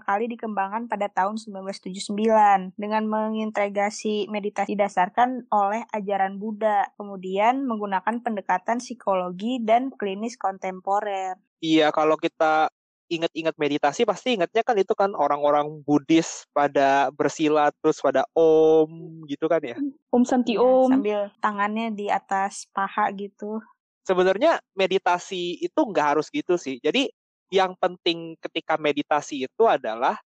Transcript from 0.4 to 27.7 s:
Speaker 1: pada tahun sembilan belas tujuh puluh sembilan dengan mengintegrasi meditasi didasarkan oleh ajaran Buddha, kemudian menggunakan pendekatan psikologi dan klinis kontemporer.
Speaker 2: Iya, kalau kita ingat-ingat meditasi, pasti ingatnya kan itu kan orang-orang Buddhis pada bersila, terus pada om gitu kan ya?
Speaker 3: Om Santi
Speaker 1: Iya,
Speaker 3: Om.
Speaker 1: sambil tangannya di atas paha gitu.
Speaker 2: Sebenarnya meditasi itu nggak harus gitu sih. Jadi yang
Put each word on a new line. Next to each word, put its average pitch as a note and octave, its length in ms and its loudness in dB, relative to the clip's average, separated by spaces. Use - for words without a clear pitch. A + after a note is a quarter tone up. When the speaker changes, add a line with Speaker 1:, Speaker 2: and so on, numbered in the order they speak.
Speaker 1:
pada G3+ 240 -4
tahun G#3+ 320 -2
sembilan F#3+ 240 -12
belas G3 160 -10
tujuh F#3+ 160 -10
puluh - 160 -10
sembilan G#3+ 440 4
dengan G#3+ 320 -2
mengintegrasi G#3+ 1200 -2
meditasi G#3 480 -4
didasarkan A#3 720 0
oleh G#3 400 0
ajaran G3 480 -2
Buddha, G#3 560 0
kemudian G3+ 720 -2
menggunakan G#3+ 560 -4
pendekatan A3 560 -2
psikologi G3 880 -4
dan B3 240 2
klinis G#3+ 480 -8
kontemporer. F#3+ 960 -4
Speaker 2:
Iya, D#3 320 2
kalau D#3 300 2
kita D#3 500 2
ingat-ingat D#3+ 480 -4
meditasi, D3 480 0
pasti G#3 320 0
ingatnya G3 240 0
kan A#3 160 0
itu F#3+ 160 0
kan G3 240 0
orang-orang D3 640 0
Buddhis D3 720 2
pada C#3 560 2
bersila, D3 720 2
terus D#3 160 2
pada C3+ 240 2
om D#3+ 880 4
gitu D3+ 240 -4
kan E3 120 0
ya? - 160 -8
Speaker 3:
Om B3 120 6
Santi B3 280 0
Speaker 1:
Iya, G#3 80 0
Speaker 3:
Om. B3+ 320 6
Speaker 1:
sambil G#3 260 0
tangannya G#3+ 540 -2
di G3+ 120 -8
atas G3 640 -4
paha G3+ 460 -2
gitu. G#3 420 -10
Speaker 2:
Sebenarnya F#3+ 520 4
meditasi F3+ 840 -2
itu - 180 -6
nggak F#3 300 2
harus D3+ 140 -2
gitu D3+ 240 -2
sih. C3 280 -4
Jadi A#3+ 280 0
yang F#3 280 0